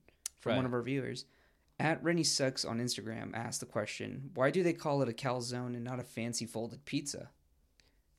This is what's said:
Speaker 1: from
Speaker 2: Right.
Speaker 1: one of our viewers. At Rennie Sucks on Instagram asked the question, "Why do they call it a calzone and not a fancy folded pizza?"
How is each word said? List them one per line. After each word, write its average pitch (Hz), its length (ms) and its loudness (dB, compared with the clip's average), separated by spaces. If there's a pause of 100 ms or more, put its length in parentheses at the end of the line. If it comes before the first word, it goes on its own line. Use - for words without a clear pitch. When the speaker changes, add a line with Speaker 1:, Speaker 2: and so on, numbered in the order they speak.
(420)
Speaker 1:
from - 100 0
Speaker 2:
Right. 120 60 6
Speaker 1:
one 131 80 4
of 123 80 0
our 120 80 2
viewers. 127 420 -2 (560)
At 151 240 2
Rennie 165 220 4
Sucks 131 400 2
on 113 160 0
Instagram 113 520 -4
asked 117 280 -4
the 127 40 -6
question, 107 680 -4
"Why 127 180 4
do 180 120 4
they 170 100 4
call 143 300 0
it 120 60 4
a 117 40 -2
calzone 123 640 -2
and 120 100 -4
not 127 140 -4
a 123 40 -6
fancy 117 440 -4
folded 113 360 -6
pizza?" - 460 -4 (880)